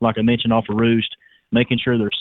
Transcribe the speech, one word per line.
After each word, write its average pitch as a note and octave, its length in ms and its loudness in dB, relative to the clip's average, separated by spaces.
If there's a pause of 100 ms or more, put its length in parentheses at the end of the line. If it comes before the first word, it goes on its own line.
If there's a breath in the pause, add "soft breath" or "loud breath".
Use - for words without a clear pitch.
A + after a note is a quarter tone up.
like A2+ 180 0
I A2 40 -2
mentioned, A#2 300 2
off A#2 160 0
a G#2 60 -4
roost, A#2 420 0 (340 soft breath)
making A#2+ 280 0
sure A#2+ 180 0
they're G#2+ 140 0 (100)